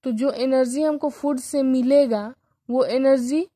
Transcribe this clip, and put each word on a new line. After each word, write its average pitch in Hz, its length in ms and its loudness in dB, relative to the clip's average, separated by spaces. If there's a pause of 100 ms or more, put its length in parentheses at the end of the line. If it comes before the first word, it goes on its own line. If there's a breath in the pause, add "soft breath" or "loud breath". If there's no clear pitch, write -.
तो 262 60 -4
जो 247 200 -2
एनर्जी 262 520 0
हमको 302 280 -2
फूड 285 280 -4
से 277 240 -4
मिलेगा 262 720 2 (340)
वो 247 160 0
एनर्जी 269 720 2